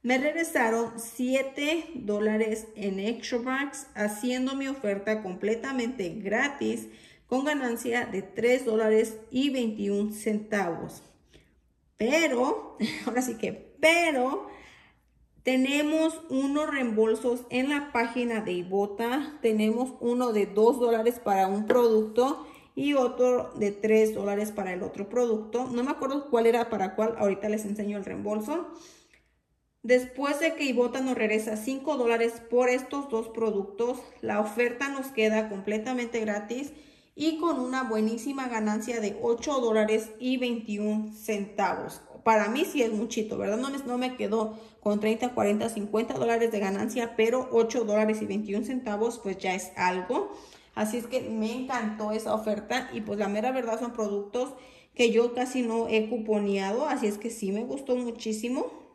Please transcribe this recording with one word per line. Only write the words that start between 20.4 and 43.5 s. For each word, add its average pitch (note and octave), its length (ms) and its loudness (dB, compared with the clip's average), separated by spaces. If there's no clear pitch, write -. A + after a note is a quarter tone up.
dos A3 340 6
dólares A#3 420 2
para F#3+ 260 4
un G#3 180 0
producto A#3+ 840 4
y C#4 180 0
otro B3 640 2
de G#3 160 2
tres A3 420 4
dólares G3+ 380 -2
para G3 220 -4
el F3+ 100 -6
otro - 260 -6
producto. A#3+ 560 0
No A#3+ 180 -2
me C#4 80 -2
acuerdo C#4 380 -4
cuál A3+ 160 4
era A#3 240 4
para G3 260 -2
cuál, A3 220 2
ahorita G3+ 320 0
les G#3+ 160 -2
enseño G#3 320 -4
el G3 80 -8
reembolso. G#3+ 600 -4
Después C4+ 580 2
de E4 140 2
que D4 100 -2
Ibotta B3 340 2
nos C4 160 0
regresa G#3+ 400 0
cinco C4+ 400 -2
dólares A#3 540 2
por B3 180 4
estos B3 420 -2
dos A3 200 -4
productos, A3+ 720 -2
la G#3+ 200 -2
oferta A#3+ 480 -2
nos C4+ 180 -6
queda A3 400 2
completamente G#3+ 720 -4
gratis G#3+ 540 -4
y D#4 220 0
con D#4 200 0
una B3+ 260 -2
buenísima A#3 680 -2
ganancia A3 500 -2
de G#3 220 -2
ocho A#3 400 0
dólares A3 480 2
y B3+ 160 0
veintiún G#3+ 800 -2
centavos. - 880 -4
Para G#3+ 240 6
mí C#4 160 2
sí C#4 180 0
es A3 80 2
muchito, G#3+ 460 -2
¿verdad? G3+ 200 0